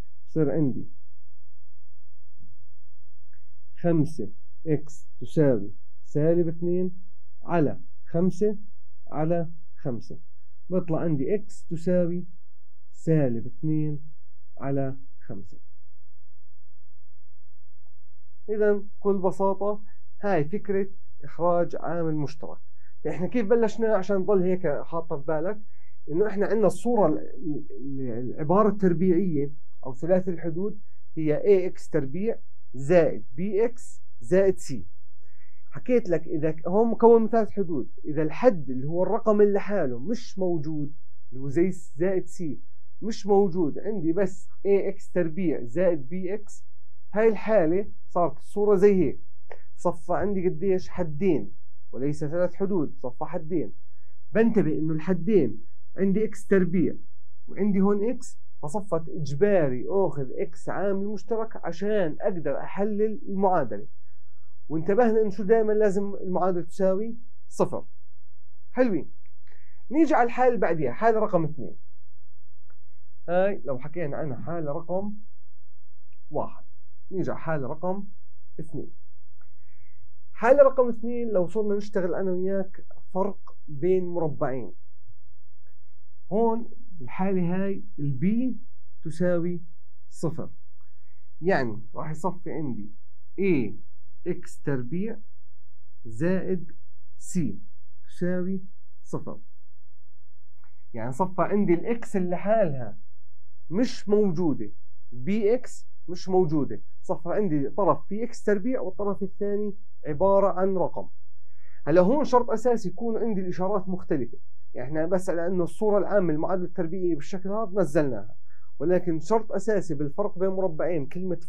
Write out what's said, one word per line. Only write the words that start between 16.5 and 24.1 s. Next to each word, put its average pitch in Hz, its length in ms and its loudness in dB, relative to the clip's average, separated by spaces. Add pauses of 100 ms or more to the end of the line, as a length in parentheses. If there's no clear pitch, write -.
إذا 208 240 4
بكل 202 460 2
بساطة 196 640 2 (380)
هاي 185 240 2
فكرة 196 440 0 (380)
إخراج 170 500 2
عامل 160 380 0
مشترك. 127 440 -2 (500)
إحنا 151 180 0
كيف 214 200 0
بلشنا 220 500 2
عشان 190 280 0